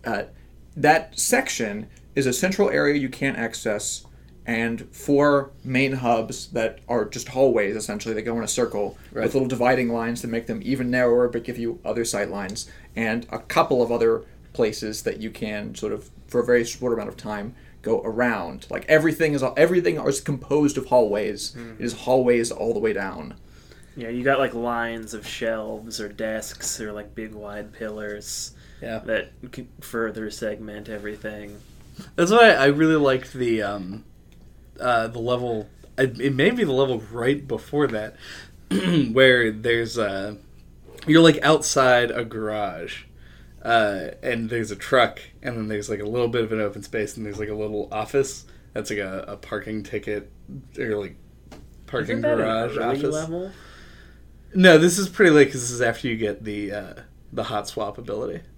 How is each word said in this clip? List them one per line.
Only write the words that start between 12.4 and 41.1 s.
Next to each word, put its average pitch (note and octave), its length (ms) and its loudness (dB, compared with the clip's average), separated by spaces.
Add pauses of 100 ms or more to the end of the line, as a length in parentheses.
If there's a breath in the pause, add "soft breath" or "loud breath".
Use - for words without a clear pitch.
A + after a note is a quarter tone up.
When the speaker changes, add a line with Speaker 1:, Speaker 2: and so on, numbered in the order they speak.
Speaker 1:
and A2+ 340 -2
a - 100 -8
couple D3+ 420 2
of A#2 100 2
other A2+ 320 2 (300 soft breath)
places A2 500 -2
that - 160 -4
you G#2+ 120 -8
can G#2+ 440 -8
sort G#2+ 160 -6
of, G#2 180 -8 (180)
for A#2+ 120 0
a A#2 60 0
very B2 180 6
short A#2 300 -4
amount G#2+ 160 -4
of - 80 -14
time, G#2+ 380 -8 (260 soft breath)
go A2 220 0
around. G#2+ 680 -2
Like, - 180 -6
everything D#3 460 4
is, C3 100 0 (140)
everything E3+ 420 4
is C3+ 220 -2
composed C#3+ 560 0
of B2 80 -6
hallways. G#2+ 680 2
Speaker 3:
Mm-hmm. A#2 300 -14
Speaker 1:
It A#2+ 40 -4
is A2+ 80 -2
hallways B2 560 2
all A2+ 240 -2
the A2 60 -2
way A2 140 0
down. F#2+ 420 -6 (640 soft breath)
Speaker 3:
Yeah, A#2 120 -10
you B2 140 -6
got, C3+ 160 4
like, C3+ 140 0
lines A#2 600 -4
of G#2 140 -12
shelves A2 720 -6
or G#2 80 -8
desks A2 720 -8
or, G#2+ 140 -8
like, G#2 220 -12
big A2 180 -10
wide G#2 400 -12
pillars G#2+ 760 -10 (300 soft breath)
Speaker 2:
Yeah. A2+ 180 -8
Speaker 3:
that A2 320 -4 (200)
can - 160 -14 (140)
further A2 500 -6
segment G#2 560 -8
everything. G#2 720 -12 (580 loud breath)
Speaker 2:
That's E3+ 160 4
why A3+ 200 10
I C3+ 160 6
really D#3 280 6
liked C3 380 2
the, A#2 300 0
um, G2+ 420 -8 (720)
uh, A#2 280 2
the A#2+ 100 -8
level, A#2 500 -2 (300)
it, A#2+ 240 2
it C3+ 140 0
may D3+ 160 4
be B3 120 0
the D3+ 80 0
level C3 300 2 (100)
right C3 360 0
before C3+ 400 0
that, G#2+ 280 -6 (540 loud breath)
<clears throat> E3+ 420 2
where B2+ 400 6
there's A#2 460 -2
a, G2+ 400 -4 (680)
you're, D#3+ 160 8